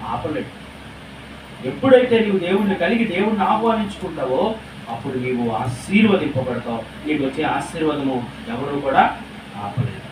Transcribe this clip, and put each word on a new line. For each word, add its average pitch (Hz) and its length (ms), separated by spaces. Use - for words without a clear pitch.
ఆపలేడు. - 560
ఎప్పుడైతే 247 520
నీవు 202 180
దేవుణ్ణి 190 380
కలిగి 220 300
దేవుణ్ణి 202 380
ఆహ్వానించుకుంటావో 196 1120
అప్పుడు 131 280
నీవు 123 320
ఆశీర్వదింపబడతావు. 131 1600
నీకు 147 160
వచ్చే 135 200
ఆశీర్వాదము 139 800
ఎవరు 139 300
కూడా - 380
ఆపలేరు. - 480